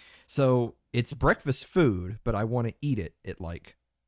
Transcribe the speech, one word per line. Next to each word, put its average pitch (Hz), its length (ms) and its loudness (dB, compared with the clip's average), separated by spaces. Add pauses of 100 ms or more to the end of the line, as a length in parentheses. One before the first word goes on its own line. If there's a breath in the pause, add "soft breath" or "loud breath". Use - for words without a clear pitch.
(260 soft breath)
So 127 480 2 (180)
it's 120 220 -2
breakfast - 500 0
food, 107 600 0
but 113 100 0
I 104 100 -2
wanna 117 280 -2 (100)
eat 143 160 0
it 87 160 -8 (120)
at, - 140 -10
like, 85 360 -12 (320)